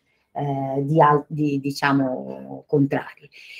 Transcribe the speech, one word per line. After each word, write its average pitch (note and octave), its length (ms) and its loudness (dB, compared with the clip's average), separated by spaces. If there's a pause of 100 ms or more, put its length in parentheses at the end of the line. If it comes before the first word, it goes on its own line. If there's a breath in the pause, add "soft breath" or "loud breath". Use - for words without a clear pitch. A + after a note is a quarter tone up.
(320)
eh, C#3 520 -4
di D#3 160 2
al-, D3 280 6
di, D3 320 -2
diciamo, C3+ 1080 -2
contrarie. C#3 640 -2 (300 loud breath)